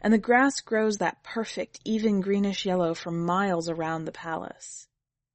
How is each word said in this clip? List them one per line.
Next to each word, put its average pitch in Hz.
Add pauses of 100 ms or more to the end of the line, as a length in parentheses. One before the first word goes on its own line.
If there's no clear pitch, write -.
and 208
the 226
grass 247
grows 220
that -
perfect, -
even 214
greenish 196
yellow 180
for 165
miles 170
around 160
the -
palace. - (480)